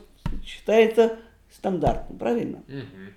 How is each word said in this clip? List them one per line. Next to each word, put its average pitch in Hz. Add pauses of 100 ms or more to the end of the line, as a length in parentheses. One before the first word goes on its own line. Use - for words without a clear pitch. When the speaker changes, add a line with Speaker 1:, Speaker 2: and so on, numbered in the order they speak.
(440)
Speaker 1:
считается 226 (400)
стандартным, 147
правильно? -
Speaker 2:
Мгм. 139